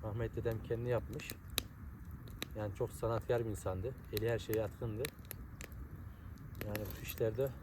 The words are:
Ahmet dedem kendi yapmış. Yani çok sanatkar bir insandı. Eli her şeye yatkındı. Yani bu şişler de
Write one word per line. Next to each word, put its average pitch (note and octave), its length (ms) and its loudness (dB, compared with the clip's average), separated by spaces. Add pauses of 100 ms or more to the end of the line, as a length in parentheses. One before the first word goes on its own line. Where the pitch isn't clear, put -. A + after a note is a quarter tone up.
Ahmet A2 320 0
dedem A2+ 320 2
kendi A#2+ 220 2
yapmış. - 400 2 (1300)
Yani G#2+ 180 0
çok A#2+ 160 2
sanatkar A#2 540 4
bir A2+ 40 0
insandı. G2 440 0 (200)
Eli A2 160 4
her A#2 100 4
şeye A2 200 4
yatkındı. A2 440 0 (1600)
Yani G#2 120 0 (140)
bu - 140 -6
şişler A2 320 2
de C3+ 120 6 (140)